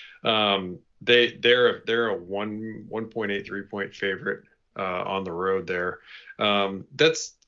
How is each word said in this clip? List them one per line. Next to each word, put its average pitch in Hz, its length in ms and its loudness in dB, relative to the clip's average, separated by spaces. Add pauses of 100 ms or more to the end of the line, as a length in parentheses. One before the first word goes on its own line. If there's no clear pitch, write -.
(240)
Um, 101 560 2 (220)
they, 120 320 6
they're, 120 520 4
they're 117 220 2
a 101 80 0
one, 104 720 -8
one 110 160 -6
point 107 260 -4
eight 101 140 -4
three 98 180 -8
point 98 300 -8
favorite, - 520 -4 (340)
uh, 92 240 -2
on 95 200 -2
the 92 80 -6
road 92 360 0
there. 90 320 -2 (400)
Um, 101 460 0 (100)
that's, 160 380 2 (140)